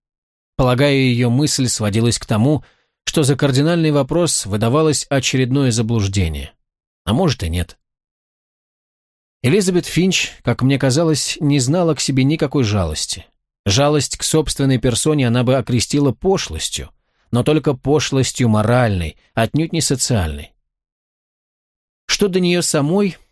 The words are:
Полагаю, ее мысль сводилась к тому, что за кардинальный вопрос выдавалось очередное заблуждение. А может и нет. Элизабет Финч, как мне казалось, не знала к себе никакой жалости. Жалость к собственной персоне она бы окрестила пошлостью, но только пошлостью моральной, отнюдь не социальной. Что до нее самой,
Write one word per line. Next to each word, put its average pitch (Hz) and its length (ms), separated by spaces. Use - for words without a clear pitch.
Полагаю, 139 380
ее 123 340
мысль 131 380
сводилась 113 520
к - 60
тому, 131 380
что - 180
за 135 120
кардинальный 147 560
вопрос 147 540
выдавалось 117 640
очередное 131 640
заблуждение. 98 840
А 101 100
может 156 300
и 82 60
нет. 87 280
Элизабет 175 420
Финч, - 460
как - 180
мне 135 180
казалось, 147 600
не 143 200
знала 160 340
к - 60
себе 135 240
никакой 147 400
жалости. 95 640
Жалость 143 520
к - 60
собственной 139 540
персоне 131 500
она 120 160
бы 131 120
окрестила 131 560
пошлостью, - 800
но 120 120
только 147 300
пошлостью 131 760
моральной, 107 680
отнюдь 143 400
не 165 80
социальной. 82 720
Что - 200
до 185 120
нее 175 220
самой, 170 560